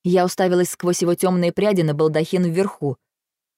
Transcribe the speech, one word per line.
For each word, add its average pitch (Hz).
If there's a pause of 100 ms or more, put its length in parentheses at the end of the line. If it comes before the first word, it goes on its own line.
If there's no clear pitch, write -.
и 180
я 180
уставилась 180
сквозь 175
его 175
темные 175
пряди 196
на 151
балдахин 160
вверху. 170 (600)